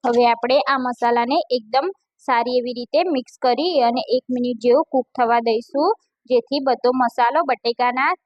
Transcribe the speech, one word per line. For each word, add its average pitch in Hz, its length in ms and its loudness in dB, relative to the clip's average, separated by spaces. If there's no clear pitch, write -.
હવે 240 220 2
આપણે 240 340 2
આ 269 180 0
મસાલાને 240 600 0
એકદમ 247 360 -2
સારી 247 300 0
એવી 247 200 -4
રીતે 254 260 0
મિક્સ 277 380 -4
કરી 277 380 0
અને 240 280 0
એક 254 220 0
મિનિટ 247 280 -2
જેવું 247 320 2
કૂક 262 240 -2
થવા 240 260 2
દઈશું, 233 480 -2
જેથી 254 300 0
બધો 254 320 0
મસાલો 254 500 0
બટેકાના 247 720 -2